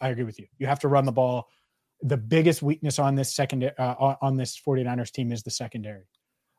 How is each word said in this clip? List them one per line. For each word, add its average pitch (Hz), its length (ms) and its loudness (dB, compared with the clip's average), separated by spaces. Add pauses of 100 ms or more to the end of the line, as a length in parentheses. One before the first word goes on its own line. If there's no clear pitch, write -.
I 135 80 -2
agree 120 160 -2
with 110 120 -10
you. 101 100 -18 (120)
You 131 80 -2
have 139 140 0
to 147 80 2
run 139 160 6
the 131 80 0
ball. 123 340 0 (540)
The 139 160 0
biggest 160 440 4
weakness 147 380 -2
on 139 160 4
this 135 180 -2
second, 135 300 0
uh, 123 340 -2
on, 135 240 2
on 135 160 2
this 127 200 -4
forty-niners 123 540 -2
team 120 200 -4
is 113 120 -6
the 113 80 -10
secondary. 104 520 -10 (560)